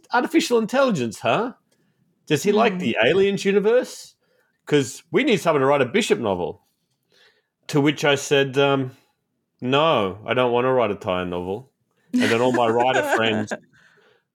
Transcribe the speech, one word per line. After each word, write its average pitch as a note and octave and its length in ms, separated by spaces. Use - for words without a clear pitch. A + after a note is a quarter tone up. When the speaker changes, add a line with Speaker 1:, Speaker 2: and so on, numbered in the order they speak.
Speaker 1:
artificial C#4 440
intelligence, A3 640
huh? F3 340
Does D3 160
he G3+ 100
like G#3+ 220
Speaker 2:
Hmm. F3+ 60
Speaker 1:
the A#2+ 260
Aliens G3 400
universe? G#3 720
'Cause C#3+ 460
we G3+ 120
need A#3+ 160
someone D3+ 220
to C3 60
write C#3+ 140
a C3 40
Bishop G3+ 340
novel. F#2 460
To D#3 140
which D3 220
I D3 120
said, C#3 420
um, C#3 340
"No, B2+ 640
I A2+ 80
don't B2 200
wanna B2 200
write A#2+ 160
a G2+ 60
tie-in F2+ 340
novel." F#2 420
And B3 100
then A2+ 180
all B2 120
my A#2+ 140
writer B2 360
Speaker 2:
<laughs> - 120
Speaker 1:
friends, A2 380